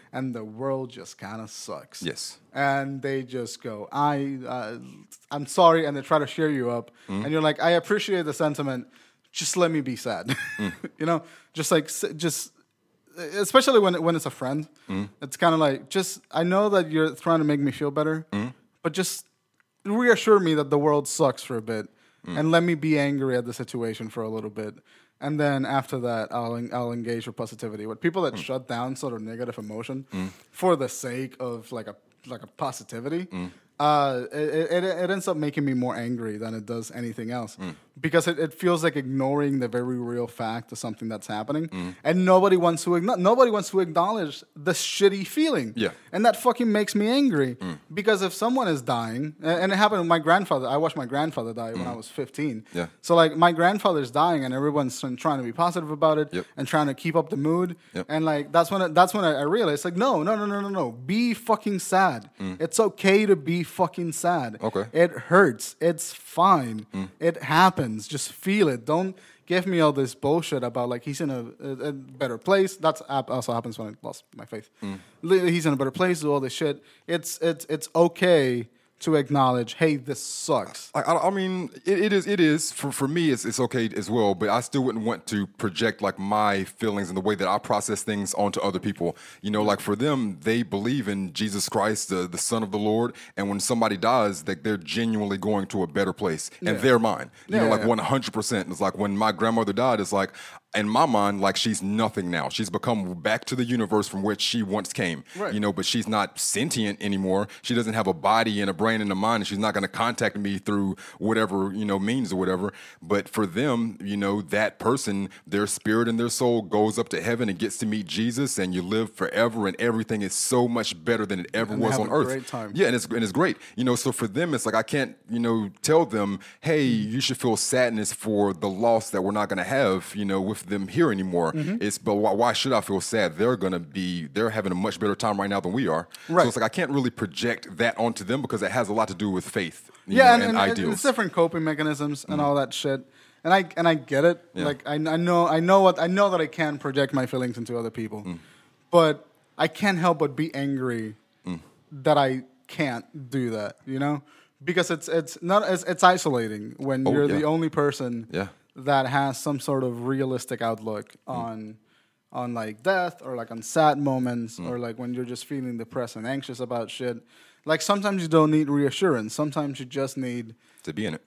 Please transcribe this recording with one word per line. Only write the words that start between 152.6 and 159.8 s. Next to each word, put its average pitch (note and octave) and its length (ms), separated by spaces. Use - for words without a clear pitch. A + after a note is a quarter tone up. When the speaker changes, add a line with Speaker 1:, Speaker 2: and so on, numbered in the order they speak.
Speaker 1:
can't C3 640
do B2 220
that, G#2 340
you C3+ 140
know? C#3+ 220
Because F3 280
it's, D#3+ 160
it's E3 340
not, G3 280
it's, F3+ 140
it's F3+ 200
isolating A#2+ 760
when C3+ 300
Speaker 2:
Oh, C#3 60
Speaker 1:
you're C#3+ 160
Speaker 2:
yeah. D3+ 100
Speaker 1:
the D3+ 60
only D#3+ 240
person C3 600
Speaker 2:
Yeah. F#2+ 160
Speaker 1:
that C3+ 320
has C3+ 320
some C#3+ 200
sort C3+ 240